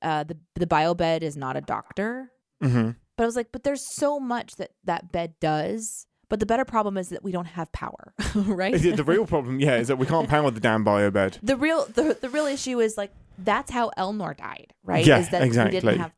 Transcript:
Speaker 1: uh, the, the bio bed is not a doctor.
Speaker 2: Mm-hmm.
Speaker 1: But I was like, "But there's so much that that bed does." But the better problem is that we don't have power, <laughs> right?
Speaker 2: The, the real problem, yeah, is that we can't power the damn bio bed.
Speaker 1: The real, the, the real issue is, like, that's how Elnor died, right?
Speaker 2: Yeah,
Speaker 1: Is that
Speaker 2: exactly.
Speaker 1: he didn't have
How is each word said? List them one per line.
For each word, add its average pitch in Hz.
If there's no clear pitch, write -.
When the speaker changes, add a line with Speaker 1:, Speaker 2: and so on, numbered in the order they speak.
Speaker 1:
uh, 151
the, 160
the 175
bio 165
bed 165
is 147
not 131
a 139
doctor. 220
Speaker 2:
Mm-hmm. 123
Speaker 1:
But 233
I 226
was 233
like, 233
"But 247
there's 277
so 294
much 240
that -
that 175
bed 170
does." 185
But 208
the 208
better 233
problem 214
is 180
that 175
we 196
don't 180
have 165
power, -
<laughs> -
right? 196
Speaker 2:
The, 165
the 151
real 185
problem, 131
yeah, 139
is 117
that 135
we 131
can't 156
power 151
the 110
damn 110
bio 101
bed. 95
Speaker 1:
The 262
real, 302
the, 254
the 254
real 302
issue 262
is, 220
like, 202
that's 208
how 240
Elnor 185
died, -
right? 175
Speaker 2:
Yeah, 135
Speaker 1:
Is 170
that -
Speaker 2:
exactly. 117
Speaker 1:
he -
didn't 110
have 160